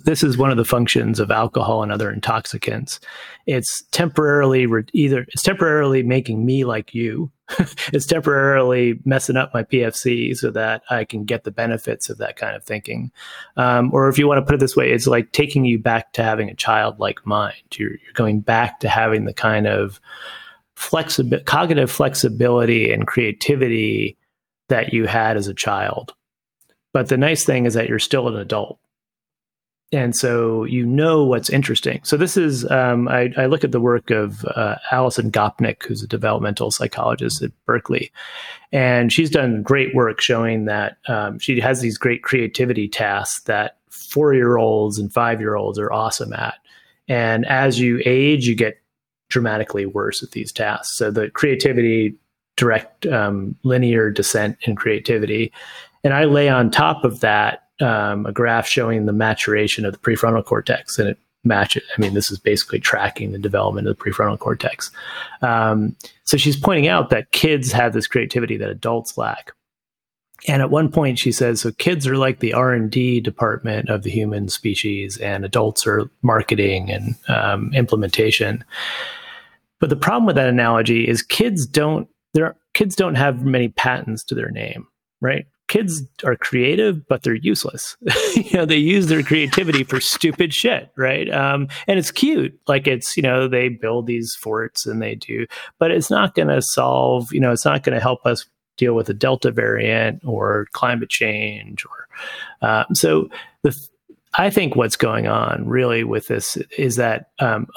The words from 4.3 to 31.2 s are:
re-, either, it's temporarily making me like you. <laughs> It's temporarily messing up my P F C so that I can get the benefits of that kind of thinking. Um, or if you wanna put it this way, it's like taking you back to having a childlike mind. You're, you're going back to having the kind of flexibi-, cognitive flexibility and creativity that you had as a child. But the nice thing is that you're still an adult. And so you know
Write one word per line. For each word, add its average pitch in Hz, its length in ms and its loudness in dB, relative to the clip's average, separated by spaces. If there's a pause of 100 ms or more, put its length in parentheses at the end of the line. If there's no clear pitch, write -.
re-, 113 260 2
either, 139 380 2
it's - 140 -6
temporarily 151 600 2
making 120 420 0
me 131 200 2
like 110 280 -6
you. 117 380 -4 (160)
<laughs> - 120 -6 (340)
It's 139 120 0
temporarily 135 1000 2
messing 135 320 0
up 131 160 -2
my 113 100 -2
P 123 220 2
F 113 100 -4
C 120 380 -2
so 117 180 -2
that 110 380 -2
I 117 160 -2
can 107 180 -8
get 113 220 -4
the 107 60 -8
benefits 113 580 -4
of 107 80 -10
that 107 180 -8
kind 107 180 -8
of 104 120 -14
thinking. 117 460 -8 (440)
Um, 123 380 2
or 135 160 4
if 135 100 2
you 143 80 4
wanna 139 140 4
put 143 140 2
it 131 40 2
this 135 160 2
way, 127 160 4
it's 120 160 2
like 120 240 2
taking 143 320 2
you 117 160 2
back 113 340 -2
to 117 100 -2
having 107 260 -2
a 95 40 -14
childlike 107 720 -2
mind. 104 380 -2 (140)
You're, 104 140 -4
you're - 220 -18
going 107 280 2
back 117 400 0
to 107 80 -2
having 110 340 2
the 104 100 -6
kind 107 340 0
of 104 340 -2 (760)
flexibi-, 139 680 -2
cognitive 151 440 0
flexibility 117 1000 2
and 110 160 0
creativity 110 1080 0 (500)
that 113 260 0
you 113 140 2
had 110 300 0
as 101 100 -4
a 98 60 -6
child. 101 600 -4 (800)
But 131 140 0
the 131 100 2
nice 147 280 2
thing 127 200 2
is 113 100 2
that 117 120 0
you're 117 120 0
still 123 280 0
an 113 80 -4
adult. 101 440 -6 (1120)
And 123 240 0
so 117 500 0
you 120 200 -2
know 151 380 4